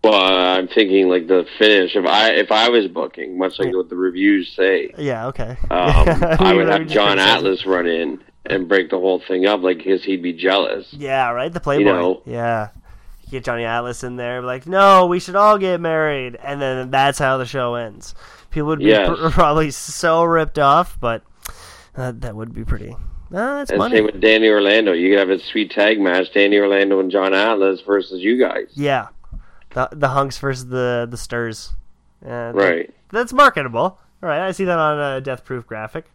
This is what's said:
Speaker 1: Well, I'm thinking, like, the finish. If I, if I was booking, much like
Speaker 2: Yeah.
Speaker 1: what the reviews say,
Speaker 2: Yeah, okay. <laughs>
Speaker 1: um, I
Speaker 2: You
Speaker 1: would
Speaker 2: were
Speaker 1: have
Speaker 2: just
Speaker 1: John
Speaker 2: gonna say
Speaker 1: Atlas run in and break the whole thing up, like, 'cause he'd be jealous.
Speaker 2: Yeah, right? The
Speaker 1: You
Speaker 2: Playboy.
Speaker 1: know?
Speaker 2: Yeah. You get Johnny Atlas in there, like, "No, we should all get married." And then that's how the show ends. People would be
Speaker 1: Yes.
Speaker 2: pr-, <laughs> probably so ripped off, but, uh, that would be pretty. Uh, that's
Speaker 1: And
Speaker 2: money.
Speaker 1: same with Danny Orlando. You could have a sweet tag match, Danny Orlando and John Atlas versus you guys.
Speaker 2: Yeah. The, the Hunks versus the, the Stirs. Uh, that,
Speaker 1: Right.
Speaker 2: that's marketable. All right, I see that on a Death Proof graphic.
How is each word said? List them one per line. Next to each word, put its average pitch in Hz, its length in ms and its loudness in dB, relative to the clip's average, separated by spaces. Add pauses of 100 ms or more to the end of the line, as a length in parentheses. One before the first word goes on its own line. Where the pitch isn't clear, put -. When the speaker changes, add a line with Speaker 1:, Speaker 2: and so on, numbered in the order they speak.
Speaker 1:
Well, 110 100 4
I'm 92 560 2
thinking, 95 400 2
like, 90 180 0
the 90 180 2 (120)
finish. 104 380 4
If 95 100 0
I, 104 260 4
if 87 220 0
I 113 160 2
was 113 180 2
booking, 85 500 -8
much 92 220 -4
like 92 100 -2
Speaker 2:
Yeah. 92 60 -4
Speaker 1:
what 90 140 -2
the 90 80 -10
reviews 92 580 0
say, 95 420 0
Speaker 2:
Yeah, 123 300 -6
okay. 123 360 -8
<laughs> - 60 -2
Speaker 1:
um, - 20 -
I 160 640 4 (140)
Speaker 2:
You 185 60 4
Speaker 1:
would - 100 4
Speaker 2:
were - 40 2
Speaker 1:
have - 120 0
Speaker 2:
just 156 100 -8
Speaker 1:
John 101 240 4
Speaker 2:
gonna 95 40 2
say 98 100 6
Speaker 1:
Atlas 95 340 0
run 90 220 0
in 82 320 -2 (260)
and 92 240 -4
break 92 200 2
the 95 100 -2
whole 90 200 0
thing 92 260 -2
up, 101 160 2
like, 90 220 -2
'cause 95 200 0
he'd 95 180 -4
be 87 120 -4
jealous. 95 600 -2
Speaker 2:
Yeah, 135 380 -4
right? 131 200 -6
The 170 80 -10
Speaker 1:
You - 40 -12
Speaker 2:
Playboy. 139 200 0
Speaker 1:
know? 92 420 0
Speaker 2:
Yeah. 117 440 -4 (560)
You - 60 -16
get 127 120 -10
Johnny 117 220 -4
Atlas 120 400 -6
in 123 100 -10
there, 123 260 -8
like, 127 240 -8
"No, 190 400 6
we 175 140 0
should 185 160 -10
all 208 220 6
get 185 240 -2
married." 151 600 -2
And 143 200 -8
then 131 300 -4
that's 135 280 2
how 135 180 0
the 127 80 -4
show 120 300 -4
ends. 107 400 -10 (360)
People 151 180 -2
would 156 100 -2
be - 60 -2
Speaker 1:
Yes. 208 240 4
Speaker 2:
pr-, 165 200 0
<laughs> - 20 0
probably 156 400 2
so 165 520 0
ripped 165 340 0
off, 151 440 2
but, 117 220 -4 (720)
uh, 127 220 -6
that - 180 -8
would 113 160 -12
be 113 100 -10
pretty. 113 320 -6 (360)
Uh, 240 260 -4
that's 285 120 -10
Speaker 1:
And - 100 -2
Speaker 2:
money. 233 180 2
Speaker 1:
same 107 80 4
with - 160 -6
Danny 110 280 4
Orlando. 104 440 4
You 87 180 2
could 98 80 4
have 92 100 2
a 95 100 0
sweet - 320 -6
tag 107 280 2
match, 92 340 0
Danny 101 240 4
Orlando 98 440 2
and 92 100 -2
John 95 220 0
Atlas 98 480 0
versus 95 420 -4
you 113 160 0
guys. - 340 -2
Speaker 2:
Yeah. 139 340 -4 (680)
The, 127 160 -2
the 143 160 -2
Hunks 139 320 -2
versus 131 260 -6
the, 123 420 -4
the 120 80 -12
Stirs. 117 580 -8 (520)
Uh, 120 280 -10
that, - 20 -6
Speaker 1:
Right. 90 380 0 (180)
Speaker 2:
that's 233 200 -4
marketable. 175 680 2 (240)
All 175 60 -4
right, 151 100 0
I 190 120 -4
see 190 140 -4
that 175 140 0
on 151 200 0
a 135 220 -4
Death 131 240 -8
Proof 123 220 -10
graphic. 110 480 -12